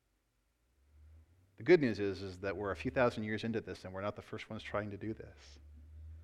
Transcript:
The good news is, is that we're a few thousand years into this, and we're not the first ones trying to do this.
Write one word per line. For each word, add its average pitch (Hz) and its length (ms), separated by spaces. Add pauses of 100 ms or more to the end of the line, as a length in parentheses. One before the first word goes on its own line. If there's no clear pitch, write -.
(1600)
The 110 60
good 160 180
news 107 180
is, 98 220
is 92 160
that 95 200
we're 101 140
a 90 40
few - 160
thousand 123 320
years 107 200
into 113 180
this, - 220
and 92 100
we're 95 80
not 104 140
the 113 60
first - 280
ones 107 120
trying 104 300
to 101 60
do 104 160
this. - 460 (640)